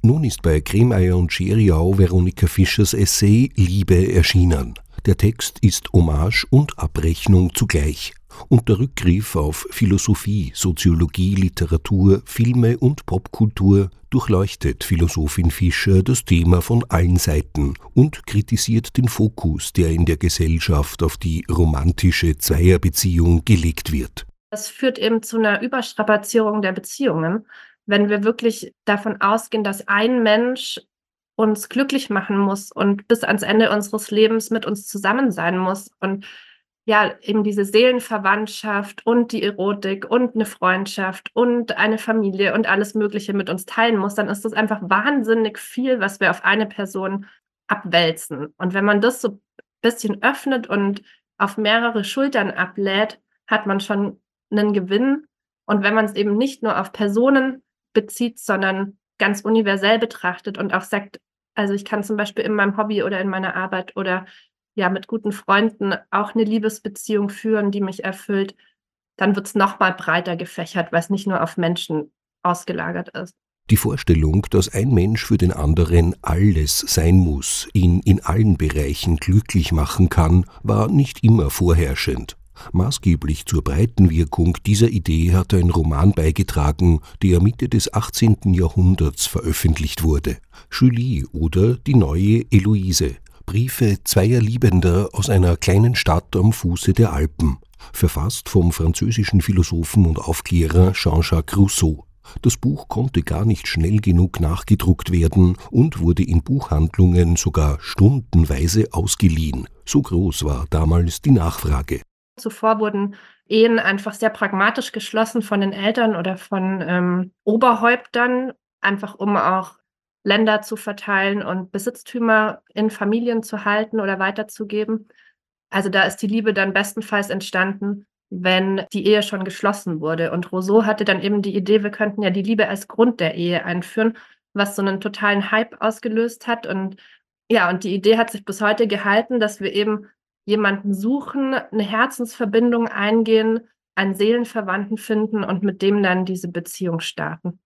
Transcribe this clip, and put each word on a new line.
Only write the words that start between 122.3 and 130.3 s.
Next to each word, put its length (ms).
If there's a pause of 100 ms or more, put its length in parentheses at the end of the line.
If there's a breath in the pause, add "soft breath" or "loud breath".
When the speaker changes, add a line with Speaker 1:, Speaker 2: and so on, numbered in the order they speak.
Speaker 2:
in 160
Familien 540
zu 220
halten 340
oder 200
weiterzugeben. 920 (600 soft breath)
Also 200
da 140
ist 140
die 100
Liebe 260
dann 200
bestenfalls 560
entstanden, 760 (240)
wenn 640
die 140
Ehe 160
schon 200
geschlossen 560
wurde. 320